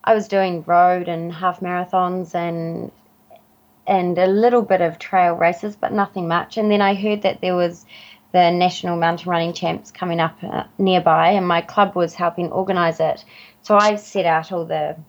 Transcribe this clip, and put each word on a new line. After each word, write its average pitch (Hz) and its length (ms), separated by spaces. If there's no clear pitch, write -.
I - 120
was 208 160
doing 185 360
road 175 440
and 165 220
half 180 280
marathons 185 720
and, 170 560
and 180 320
a 185 100
little 226 340
bit 190 200
of 165 160
trail 180 380
races, 175 400
but - 160
nothing 202 360
much. 170 300
And 214 140
then 208 100
I 196 140
heard 208 280
that - 180
there 185 140
was 175 300
the 175 180
National 175 460
Mountain 170 340
Running 170 240
Champs 170 380
coming 170 300
up, 165 200
uh, - 220
nearby, 180 540
and 190 160
my 170 140
club 196 340
was 170 180
helping 175 380
organise 180 500
it. 156 240
So 214 140
I 208 220
set 202 280
out 160 280
all 170 120
the 156 300